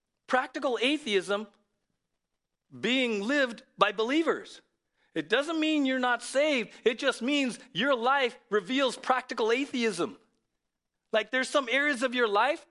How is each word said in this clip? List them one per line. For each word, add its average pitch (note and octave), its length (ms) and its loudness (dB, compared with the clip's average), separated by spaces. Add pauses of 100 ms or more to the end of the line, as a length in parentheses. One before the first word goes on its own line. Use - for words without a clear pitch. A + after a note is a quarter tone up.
(280)
Practical C4 540 0
atheism G#3 640 0 (1300)
being A#3 420 0
lived B3 420 -2 (140)
by G3+ 140 4
believers. A3+ 680 -2 (520)
It D#3 140 -4
doesn't D4 320 0
mean D#4 260 2
you're C4 140 0
not B3 240 0
saved. C4+ 460 0 (160)
It A3+ 120 2
just B3+ 240 -2
means C4 380 0 (140)
your C4 200 0
life B3+ 460 0 (100)
reveals G#3 460 0
practical A#3+ 560 -2
atheism. A3+ 640 -2 (960)
Like, G#3+ 200 0
there's B3+ 180 0
some C#4 200 0
areas C#4 320 0
of B3+ 140 -2
your A#3+ 140 2
life, A#3+ 400 2